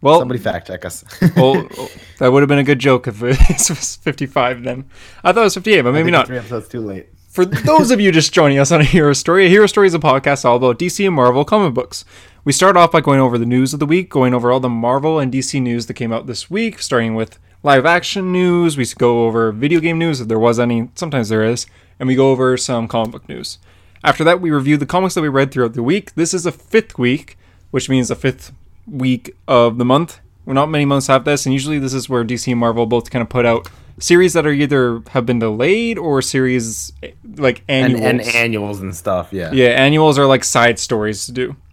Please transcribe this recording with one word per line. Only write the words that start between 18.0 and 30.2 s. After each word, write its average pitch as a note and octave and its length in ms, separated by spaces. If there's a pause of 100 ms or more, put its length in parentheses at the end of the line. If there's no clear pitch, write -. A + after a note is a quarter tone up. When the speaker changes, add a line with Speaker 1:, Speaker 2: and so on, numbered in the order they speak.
Speaker 1:
news. F3 460
We C3 60
s-, - 120
go A#2+ 320
over A2+ 240
video C#3+ 280
game E3 200
news, E3 200
if A#2 80
there A2 120
was A#2 200
any. A#2+ 360
Sometimes C#3 340
there A2 140
is. A#2 240 (320)
And C3 80
we B2+ 80
go C3+ 160
over B2+ 260
some A#2 300
comic A2 240
book - 180
news. - 300 (440)
After D3 200
that, F3+ 180
we F3 80
review D3 280
the C#3+ 100
comics F#3 260
that F3 80
we D3+ 60
read C3+ 240
throughout A#2+ 240
the A#2 80
week. F3+ 320
This E3 180
is F3 140
a D#3+ 40
fifth - 460
week, B2+ 400 (320)
which C3 180
means C3 200
the C#3+ 80
fifth - 360 (360)
week C3 480 (120)
of A#2+ 300
the A#2+ 80
month. C#3+ 340 (240)